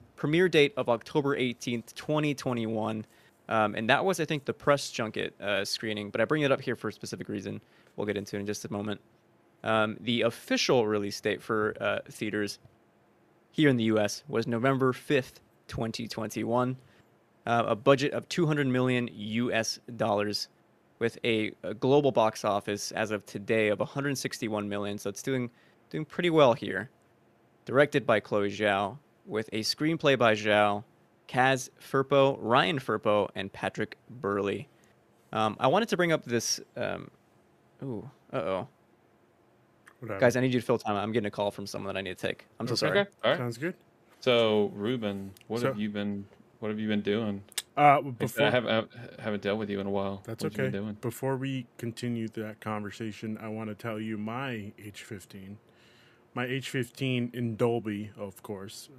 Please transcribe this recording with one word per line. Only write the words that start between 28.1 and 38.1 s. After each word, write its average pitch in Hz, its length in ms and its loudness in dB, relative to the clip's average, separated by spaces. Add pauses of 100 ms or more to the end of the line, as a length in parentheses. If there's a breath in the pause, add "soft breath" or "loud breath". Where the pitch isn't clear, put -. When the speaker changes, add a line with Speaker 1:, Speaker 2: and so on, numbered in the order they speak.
Speaker 1:
Chloe 101 280 0
Zhao, 101 480 0 (300)
with 113 260 -4
a 110 100 -2
screenplay 151 540 2
by 113 180 6
Zhao, 104 500 4 (460)
Kaz 131 400 2 (100)
Firpo, 135 600 4
Ryan 135 400 2
Firpo, 104 560 2
and 98 160 -6
Patrick - 440 -6 (140)
Burley. 101 580 -4 (640 soft breath)
Um, 107 280 0
I 127 80 4
wanted 202 220 2
to 196 60 -2
bring 170 140 2
up 151 140 0
this, 120 360 -2 (160)
um, 98 320 -6 (760)
ooh, 127 260 -10 (220)